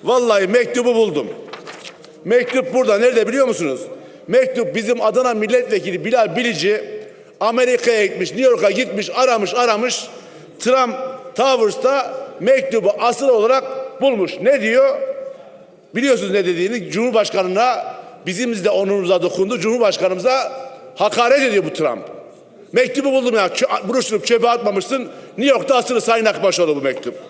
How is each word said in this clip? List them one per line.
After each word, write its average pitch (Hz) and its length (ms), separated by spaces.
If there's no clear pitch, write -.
Vallahi 220 440
mektubu 233 480
buldum. 151 320
Mektup 247 480
burada. 247 240
Nerede 226 300
biliyor 262 200
musunuz? 165 340
Mektup 240 480
bizim 226 260
Adana 233 320
Milletvekili 208 720
Bilal 220 300
Bilici 208 480
Amerika'ya 233 680
gitmiş, 185 260
New 247 180
York'a 208 220
gitmiş, 196 440
aramış, 226 380
aramış. 233 500
Trump 247 360
Towers'ta 254 760
mektubu 226 600
asıl 240 300
olarak 247 340
bulmuş. 226 300
Ne 247 200
diyor? 254 380
Biliyorsunuz 226 360
ne 190 140
dediğini. 180 460
Cumhurbaşkanına, 208 920
bizim 202 380
de 190 60
onurumuza 190 520
dokundu. 190 380
Cumhurbaşkanımıza 208 920
hakaret 240 460
ediyor 202 240
bu 151 80
Trump. 120 300
Mektubu 254 400
buldum 247 240
ya. 196 120
Çö-, 190 400
buruşturup 220 380
çöpe 233 240
atmamışsın. 208 600
New 262 180
York'ta 254 200
asılı 240 260
Sayın 226 240
Akbaşoğlu 175 500
bu 139 60
mektup. 131 340